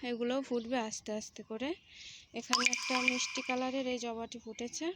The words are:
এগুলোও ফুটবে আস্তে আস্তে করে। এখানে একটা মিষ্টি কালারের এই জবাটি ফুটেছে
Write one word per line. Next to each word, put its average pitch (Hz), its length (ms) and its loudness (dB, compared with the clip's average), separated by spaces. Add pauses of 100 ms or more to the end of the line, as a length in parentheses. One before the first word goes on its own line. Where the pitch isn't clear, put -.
(100)
এগুলোও 240 380 4
ফুটবে 240 300 2 (100)
আস্তে - 220 -6 (100)
আস্তে - 300 -10
করে। 233 200 0 (680)
এখানে 240 240 2 (120)
একটা 254 200 0 (140)
মিষ্টি 254 400 0
কালারের 254 440 2
এই 247 120 0
জবাটি 226 400 -4
ফুটেছে 240 520 -4